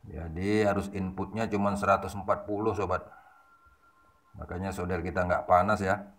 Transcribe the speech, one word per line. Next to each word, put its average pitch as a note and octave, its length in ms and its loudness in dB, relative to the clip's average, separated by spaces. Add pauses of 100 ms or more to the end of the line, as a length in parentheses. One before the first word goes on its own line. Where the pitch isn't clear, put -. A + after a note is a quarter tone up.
Jadi F2 580 0
arus G2 320 2
inputnya F#2+ 480 -4
cuma G2+ 320 0
seratus G2+ 400 2
empat G2 320 -2
puluh, G#2 240 0
sobat. F#2 320 -2 (1400)
Makanya F#2+ 320 -6
solder F2+ 320 -4
kita F2+ 240 0
nggak E2 160 0
panas G2+ 400 6
ya. G2+ 340 0